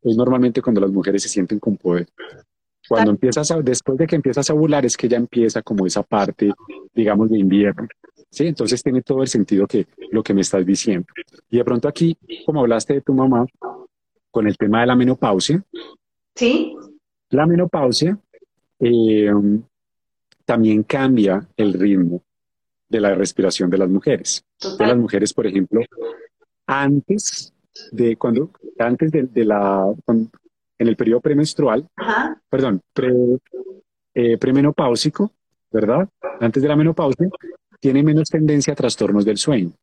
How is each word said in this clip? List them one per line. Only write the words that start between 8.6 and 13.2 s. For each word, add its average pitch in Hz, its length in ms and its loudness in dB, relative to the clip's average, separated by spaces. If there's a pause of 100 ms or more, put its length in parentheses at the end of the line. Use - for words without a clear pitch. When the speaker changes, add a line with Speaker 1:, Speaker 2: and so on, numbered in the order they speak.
Speaker 1:
tiene 127 200 0
todo 131 200 -2
el 131 60 -2
sentido 98 380 2
que 104 220 -2 (240)
lo 110 100 0
que 107 100 -2
me 98 100 2
estás 92 220 0
diciendo. 92 420 0 (440)
Y 117 60 -2
de 120 80 2
pronto 123 240 -2
aquí, 165 280 0 (300)
como 156 140 -2
hablaste 117 340 0
de 139 60 0
tu 139 120 -2
mamá, 131 320 2 (840)